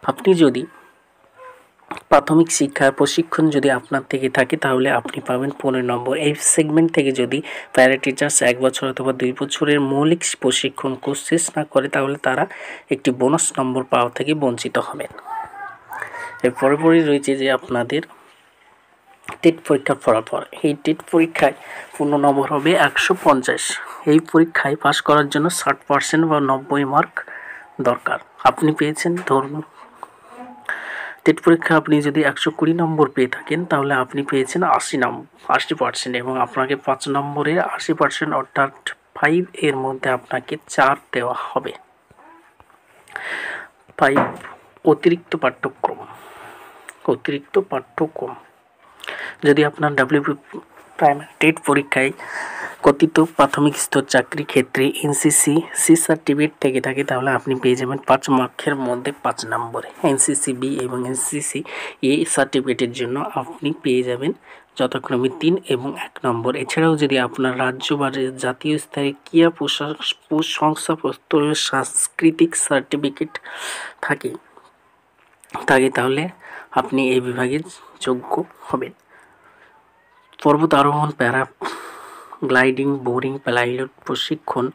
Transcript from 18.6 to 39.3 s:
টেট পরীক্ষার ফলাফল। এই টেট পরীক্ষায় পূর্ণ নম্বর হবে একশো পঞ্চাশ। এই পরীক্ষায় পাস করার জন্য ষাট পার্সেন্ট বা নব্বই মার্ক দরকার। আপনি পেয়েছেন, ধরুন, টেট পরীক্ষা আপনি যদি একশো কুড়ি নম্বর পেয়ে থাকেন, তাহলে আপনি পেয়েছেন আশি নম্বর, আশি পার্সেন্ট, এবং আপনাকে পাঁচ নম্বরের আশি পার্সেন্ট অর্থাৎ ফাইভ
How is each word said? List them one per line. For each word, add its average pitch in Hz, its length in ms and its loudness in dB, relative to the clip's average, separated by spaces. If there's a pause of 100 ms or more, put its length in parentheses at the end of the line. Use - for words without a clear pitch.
টেট 165 160 6 (100)
পরীক্ষার 139 360 0
ফলাফল। 113 400 0 (220)
এই 147 80 2 (100)
টেট 156 160 0 (120)
পরীক্ষায় 165 440 2 (400)
পূর্ণ 147 180 0 (120)
নম্বর 139 280 4
হবে 147 180 2 (160)
একশো - 260 0 (120)
পঞ্চাশ। 135 380 4 (480)
এই 156 80 8 (120)
পরীক্ষায় 160 520 2
পাস 143 140 4 (100)
করার 147 260 6
জন্য 156 140 2 (120)
ষাট 139 180 0 (120)
পার্সেন্ট 151 420 2
বা 151 60 4 (120)
নব্বই 135 440 0
মার্ক - 200 2 (720)
দরকার। - 300 -2 (320)
আপনি 156 200 2 (100)
পেয়েছেন, 151 340 0 (160)
ধরুন, 139 260 0 (1700)
টেট 156 200 4
পরীক্ষা 165 360 4
আপনি 156 140 2 (120)
যদি 151 140 0 (100)
একশো - 260 -2
কুড়ি 160 160 2 (100)
নম্বর 156 320 2
পেয়ে 127 200 2
থাকেন, 147 240 -4 (120)
তাহলে 143 220 0 (100)
আপনি 139 260 -6
পেয়েছেন 139 320 0 (160)
আশি - 260 -4
নম্বর, - 220 -4 (300)
আশি - 260 -2
পার্সেন্ট, 123 400 -4
এবং 127 120 -6 (120)
আপনাকে 131 300 -2 (100)
পাঁচ 135 160 -2 (140)
নম্বরের 147 440 -2 (160)
আশি - 240 -6
পার্সেন্ট 151 400 -2
অর্থাৎ 139 340 -2 (440)
ফাইভ 160 240 2 (240)